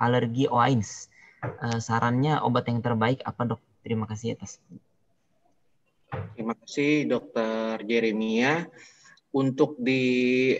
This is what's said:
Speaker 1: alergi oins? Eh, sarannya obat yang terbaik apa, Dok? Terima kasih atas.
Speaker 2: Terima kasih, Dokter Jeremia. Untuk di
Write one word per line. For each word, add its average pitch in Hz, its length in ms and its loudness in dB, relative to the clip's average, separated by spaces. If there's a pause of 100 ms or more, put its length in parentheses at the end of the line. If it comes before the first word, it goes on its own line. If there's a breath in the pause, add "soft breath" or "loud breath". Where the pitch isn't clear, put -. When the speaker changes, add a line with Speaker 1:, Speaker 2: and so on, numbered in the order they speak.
Speaker 1:
alergi 123 480 2
oins? 120 640 0 (320 soft breath)
Eh, 117 320 -4
sarannya 120 640 0
obat 120 320 0
yang 117 80 0
terbaik 117 480 0
apa, 117 240 -4
Dok? 110 80 -8 (240)
Terima 110 240 -4
kasih 110 280 -6
atas. - 240 -18 (1800)
Speaker 2:
Terima 113 200 -4
kasih, 147 480 0
Dokter 113 800 -2
Jeremia. 113 800 2 (680 loud breath)
Untuk 135 480 2
di 127 800 2